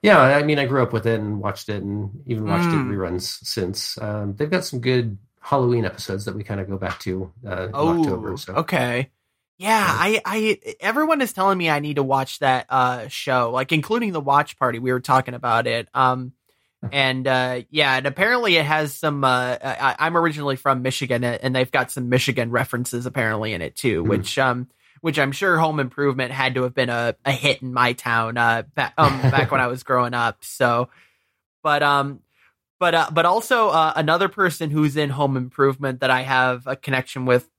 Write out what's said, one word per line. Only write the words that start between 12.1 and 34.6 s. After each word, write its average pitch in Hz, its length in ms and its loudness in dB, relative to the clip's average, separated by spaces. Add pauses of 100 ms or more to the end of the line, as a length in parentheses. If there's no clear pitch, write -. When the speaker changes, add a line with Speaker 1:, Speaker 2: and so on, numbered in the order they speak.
Speaker 2:
that, 131 300 2
uh, 127 380 0
show, 127 440 0
like, 131 200 -2
including 208 400 0
the 160 100 -4
watch 143 380 0
party. 120 180 0
We 127 140 -2
were 127 80 0
talking 127 340 0
about 120 320 0
it. 117 280 -2
Um, 127 400 0 (500)
Speaker 1:
Hmm. 120 80 -6
Speaker 2:
and, 131 360 0
uh, 127 340 0 (100)
yeah, 139 260 2
and 131 80 -4
apparently 202 520 2
it 151 100 4
has 151 260 0
some, 143 300 -2
uh, 127 360 2
I, 131 380 -2
I'm 165 180 0
originally 147 420 0
from 131 260 0
Michigan, 127 400 -2
a-, 120 180 -2
and 131 140 -2
they've 127 160 0
got 127 180 0
some 123 180 -6
Michigan 123 440 0
references 123 560 -2
apparently 110 460 -2
in 85 100 -6
it - 120 -10
too, 92 280 0
Speaker 1:
Hmm. 80 60 0
Speaker 2:
which, 98 280 -2
um, 127 300 0 (340)
which 156 160 -2
I'm 139 140 2
sure 180 260 2
Home 156 220 2
Improvement 131 520 -2
had 131 220 -2
to 131 80 0
have 127 140 -2
been 123 140 0
a, 120 260 -2 (100)
a 139 60 0
hit 135 320 0
in 127 100 -8
my 123 200 2
town, 117 440 -2
uh, 117 240 2 (140)
ba-, 143 200 -2
um, 135 260 2
Speaker 1:
<laughs> 131 100 4
Speaker 2:
back 131 180 2
when 139 100 2
I 127 60 2
was 127 160 -6
growing 123 320 0
up. 117 300 -2
So, 120 460 0 (720)
but, 147 180 2
um, 143 380 2 (600)
but, 175 140 2
uh, 165 180 2
but 165 140 2
also, 220 440 2
uh, 156 260 2
another 165 340 2
person 175 400 -2